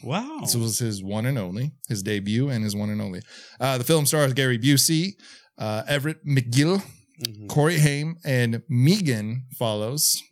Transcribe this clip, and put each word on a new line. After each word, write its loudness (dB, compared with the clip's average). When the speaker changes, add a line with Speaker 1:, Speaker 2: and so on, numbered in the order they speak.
Speaker 1:
Wow. -6
Speaker 2:
This 0
was -2
his -4
one -4
and -2
only, -6
his -4
debut -2
and -2
his -4
one -4
and -4
only. -8
Uh, 0
the -4
film 4
stars 2
Gary 2
Busey, 4
uh, -4
Everett -4
McGill, 2
Speaker 1:
Mm-hmm. -10
Speaker 2:
Corey 4
Haim, 2
and 0
Megan 2
Follows. -2